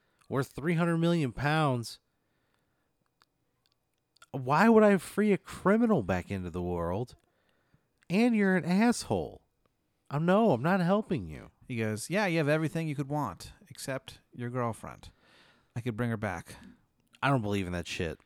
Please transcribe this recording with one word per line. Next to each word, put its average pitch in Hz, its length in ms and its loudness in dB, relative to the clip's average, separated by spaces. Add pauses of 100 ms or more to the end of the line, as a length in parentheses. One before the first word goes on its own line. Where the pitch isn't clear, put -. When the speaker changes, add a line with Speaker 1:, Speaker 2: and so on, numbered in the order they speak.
(300)
Speaker 1:
worth 127 220 -2
three 160 240 -2
hundred 170 240 0
million 165 320 0
pounds. 139 680 -2 (2250)
Why 147 360 2
would 220 160 8
I 202 140 6
free 208 340 0
a 185 60 4
criminal 214 640 2
back 90 300 -2
into 90 180 -4
the 87 120 -6
world? 87 540 -4 (960)
And 226 260 2
you're 196 220 4
an 165 80 -2
asshole. 185 760 0 (680)
I'm, 151 160 -2
no, 196 260 4
I'm 120 120 2
not 185 180 2
helping 170 460 0
you. 110 220 -14 (180)
Speaker 2:
He 127 100 -8
goes, 110 320 -4
"Yeah, 202 180 -2
you 165 120 0
have 147 100 2
everything 160 380 0
you 147 80 -4
could 135 140 -6
want, 139 440 -6 (160)
except - 500 -12 (160)
your 120 140 -8
girlfriend. 117 600 -8 (680)
I 117 60 -6
could 117 160 -6
bring 120 140 -4
her 113 60 -4
back." 95 380 -8 (680)
Speaker 1:
I 131 80 0
don't 135 120 2
believe 101 240 0
in 87 80 -4
that 87 140 -4
shit. 82 380 -6